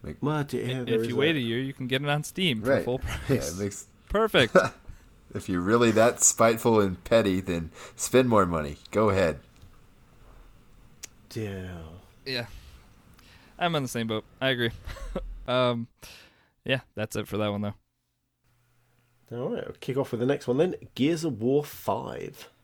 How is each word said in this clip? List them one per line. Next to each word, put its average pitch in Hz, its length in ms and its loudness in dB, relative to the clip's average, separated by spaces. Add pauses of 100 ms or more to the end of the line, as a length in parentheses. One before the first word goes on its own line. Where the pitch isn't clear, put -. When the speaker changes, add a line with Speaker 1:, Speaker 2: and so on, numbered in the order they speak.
Speaker 1:
Like, - 180 -12
Speaker 2:
Well, 147 240 -2
d-, 127 180 -4
yeah, 131 200 -4
Speaker 3:
If 120 40 -8
Speaker 2:
there 123 120 -2
Speaker 3:
you 113 80 0
Speaker 2:
is 120 80 -4
Speaker 3:
wait 143 180 2
Speaker 2:
that. 156 60 0
Speaker 3:
a 127 40 -2
year, 113 180 -2
you 135 120 -6
can 127 140 -10
get 131 160 -2
it 147 60 -4
on 147 160 0
Steam 156 380 -2
for 127 80 0
Speaker 1:
Right. 123 140 2
Speaker 3:
full 123 200 -2
Speaker 1:
<laughs> - 240 -6
Yeah, 135 100 4
Speaker 3:
price. 78 200 -6
Speaker 1:
it 101 40 -4
makes - 240 -6 (220)
Speaker 3:
Perfect. 196 540 2
Speaker 1:
<laughs> - 40 0 (680)
If - 140 -8
you're 92 120 0
really 117 300 6
that 113 320 4
spiteful 113 560 4
and 95 240 2
petty, 104 380 4
then 85 320 -4 (240)
spend 127 320 4
more 104 180 6
money. 76 300 -2 (160)
Go 107 180 4
ahead. 87 300 2 (1900)
Speaker 2:
Yeah. 98 320 -8 (580)
Speaker 3:
Yeah. 123 220 -6 (1120)
I'm 170 160 -2
on 147 80 0
the 127 60 -6
same 117 180 -4
boat. 110 180 -4 (160)
I 135 100 0
agree. 120 260 0
<laughs> - 720 -10
Um, 123 400 0 (760)
yeah, - 160 -2 (140)
that's 107 220 -6
it 107 100 -4
for 101 120 -6
that 107 120 0
one, 104 120 -4
though. 104 120 -6 (1600)
Speaker 2:
All 120 180 -6
right, - 160 -6
I'll - 140 -12
kick 127 160 -4
off 135 160 -2
with 113 80 -2
the 123 60 2
next 139 200 0
one 123 120 0
then. 175 180 2 (180)
Gears 156 300 0
of 117 180 -4
War 135 220 2
five. - 840 -8 (160)